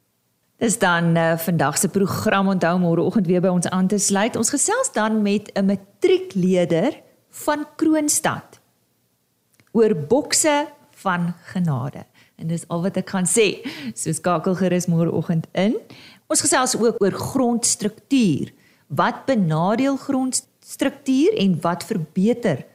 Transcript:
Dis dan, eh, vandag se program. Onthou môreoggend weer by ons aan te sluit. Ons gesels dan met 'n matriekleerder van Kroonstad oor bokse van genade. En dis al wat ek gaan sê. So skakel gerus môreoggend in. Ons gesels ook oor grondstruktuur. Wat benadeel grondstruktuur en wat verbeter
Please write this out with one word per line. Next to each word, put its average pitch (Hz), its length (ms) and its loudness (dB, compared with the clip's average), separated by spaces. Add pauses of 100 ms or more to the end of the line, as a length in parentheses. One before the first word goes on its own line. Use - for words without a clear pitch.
(580)
Dis 226 200 -2
dan, 170 380 2
eh, 165 220 2
vandag 151 400 0
se 190 100 0
program. 196 600 0
Onthou 180 320 0
môreoggend 170 480 2
weer 180 140 2
by 190 60 2
ons 180 220 0
aan 185 180 0
te 208 100 0
sluit. 196 380 0
Ons 233 140 0
gesels 440 440 -2
dan 220 280 0
met 208 340 -2
'n 196 100 0
matriekleerder 190 1300 0 (360)
van 294 360 -4 (100)
Kroonstad 302 840 0 (1120)
oor 220 240 4
bokse 294 720 0 (240)
van 175 420 -2 (100)
genade. 143 640 -4 (300)
En - 120 -10
dis 165 200 -6
al 170 140 -4
wat 185 160 -2
ek 190 120 -6
gaan 185 160 -2
sê. 220 420 0 (260)
So - 180 -8
skakel 175 440 -2
gerus 180 300 0
môreoggend 165 680 0
in. 202 240 0 (520)
Ons 311 140 -2
gesels 277 360 0
ook 226 240 0
oor 196 100 2
grondstruktuur. 233 1400 0 (360)
Wat 190 380 -2
benadeel 214 720 0
grondstruktuur 262 1400 -2
en 190 240 2
wat 175 220 -2
verbeter 208 920 -2